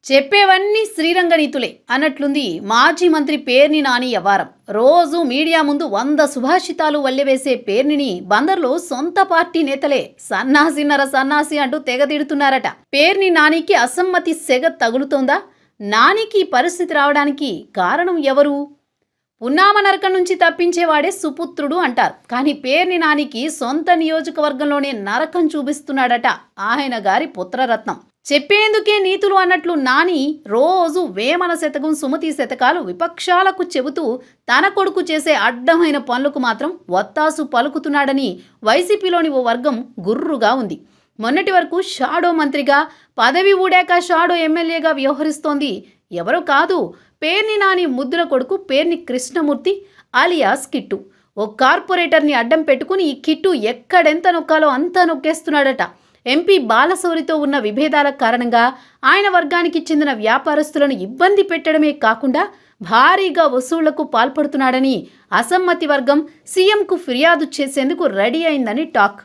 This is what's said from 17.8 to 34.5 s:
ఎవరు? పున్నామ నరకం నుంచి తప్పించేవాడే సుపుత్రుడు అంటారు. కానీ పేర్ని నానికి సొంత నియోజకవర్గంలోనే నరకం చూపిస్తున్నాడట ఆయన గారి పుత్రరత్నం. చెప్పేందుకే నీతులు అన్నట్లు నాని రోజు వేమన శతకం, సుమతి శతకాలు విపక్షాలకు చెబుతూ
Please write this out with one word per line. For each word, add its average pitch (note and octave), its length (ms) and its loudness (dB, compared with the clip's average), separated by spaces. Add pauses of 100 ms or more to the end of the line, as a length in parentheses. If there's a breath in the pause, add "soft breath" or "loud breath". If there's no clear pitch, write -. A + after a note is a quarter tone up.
ఎవరు? C#4+ 500 2 (760)
పున్నామ F#4+ 360 2
నరకం G4 340 0
నుంచి F4+ 220 0
తప్పించేవాడే E4+ 760 0
సుపుత్రుడు D4+ 640 -6
అంటారు. A#3+ 380 0 (180)
కానీ C#4 220 0
పేర్ని E4+ 440 0
నానికి D4 520 -2
సొంత D4 420 -4
నియోజకవర్గంలోనే D4+ 1000 0
నరకం C4 560 -2
చూపిస్తున్నాడట C4+ 800 -2 (320)
ఆయన B3 380 -4
గారి G3+ 280 0
పుత్రరత్నం. A3+ 680 -4 (380)
చెప్పేందుకే G#4 680 2
నీతులు G4 360 0
అన్నట్లు F4+ 380 0
నాని D4 760 0
రోజు E4 520 2
వేమన D#4 540 -2
శతకం, D4+ 420 -2
సుమతి D#4 360 -4
శతకాలు C#4 480 0
విపక్షాలకు F4 840 -2
చెబుతూ C4+ 560 -4 (320 loud breath)